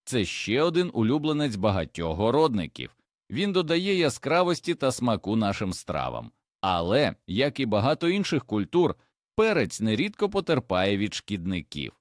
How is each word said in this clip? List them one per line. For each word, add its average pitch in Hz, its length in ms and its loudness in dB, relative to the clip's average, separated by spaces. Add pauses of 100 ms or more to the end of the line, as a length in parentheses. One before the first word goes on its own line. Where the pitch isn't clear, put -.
Це 113 220 0
ще 113 360 -2
один 175 320 0
улюбленець 147 600 0
багатьох 85 640 -2
городників. 110 800 0 (340)
Він 185 240 -2
додає 180 420 0
яскравості 170 800 0
та 135 160 0
смаку 110 440 0
нашим 98 380 0
стравам. 64 580 -6 (300)
Але, 95 540 2 (120)
як 127 320 -2
і 135 60 0
багато 120 440 2
інших 180 360 0
культур, 107 500 0 (400)
перець 196 460 2
нерідко 151 480 0
потерпає 98 680 0
від 98 160 -2
шкідників. 85 880 -6